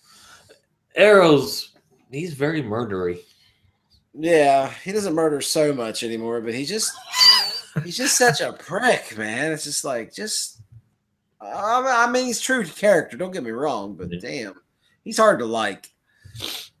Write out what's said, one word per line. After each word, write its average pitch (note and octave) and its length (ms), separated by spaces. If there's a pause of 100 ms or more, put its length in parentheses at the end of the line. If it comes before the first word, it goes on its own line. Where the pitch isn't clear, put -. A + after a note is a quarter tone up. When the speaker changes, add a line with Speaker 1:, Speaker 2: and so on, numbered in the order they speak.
(960)
Speaker 1:
Arrow's, E3+ 800 (380)
he's D3+ 240
very D3 280
murdery. G2+ 580 (920)
Speaker 2:
Yeah, C#3 580 (120)
he F#3 80
doesn't G3 220
murder D#3 260
so D3 340
much A2+ 280
anymore, A#2 380
but A2+ 140
he C3 100
just, G#3 280 (920)
he's F3 120
just B3+ 200
such A#3+ 240
a C3 120
prick, F#3 680
man. A#2 340
It's D3+ 120
just C#3+ 200
like, A#2+ 300
just, - 460 (800)
I, A#3 680
I B3 40
mean, B3+ 160
he's A#3 140
true B3+ 240
to D3+ 80
character. F3+ 440
Don't F3+ 160
get F3 120
me A2+ 60
wrong, A2+ 440
but F2 180
Speaker 1:
Yeah. F2 100
Speaker 2:
damn, A#2+ 320 (500)
he's A3 140
hard G#3 220
to B2 40
like. A2 480 (880)